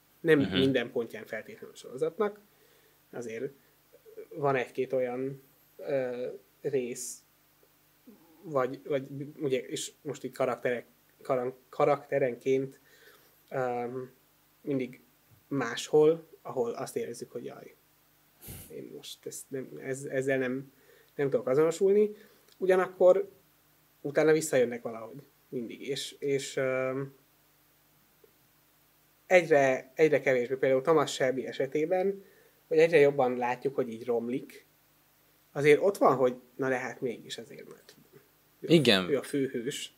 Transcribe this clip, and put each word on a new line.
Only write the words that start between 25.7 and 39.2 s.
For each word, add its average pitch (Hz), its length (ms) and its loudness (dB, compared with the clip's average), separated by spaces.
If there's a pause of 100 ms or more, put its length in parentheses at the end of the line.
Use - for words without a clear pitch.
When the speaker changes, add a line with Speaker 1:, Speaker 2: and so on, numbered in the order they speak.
Speaker 1:
és, - 320 -8
és, 139 380 -2
öm, 131 580 -2 (2000)
egyre, 151 720 4
egyre 156 240 4
kevésbé. 127 360 0
Például 131 260 2
Thomas 143 320 2
Shelby 127 340 -2
esetében, 165 760 -2 (440)
hogy 165 100 2
egyre 165 220 6
jobban 143 380 4
látjuk, 127 380 -4
hogy 123 140 -2
így 113 160 -10
romlik, 120 600 -4 (880)
azért 147 300 6
ott 196 160 2
van, 165 180 6
hogy 127 200 2 (200)
na 135 140 -2
de 131 80 0
hát 123 240 -8
mégis 110 360 -8
azért, - 320 -18
mert - 260 -20 (640)
ő - 100 -12
a 151 40 8
Speaker 2:
Igen. 110 360 6
Speaker 1:
ő 143 80 2
a 120 60 -4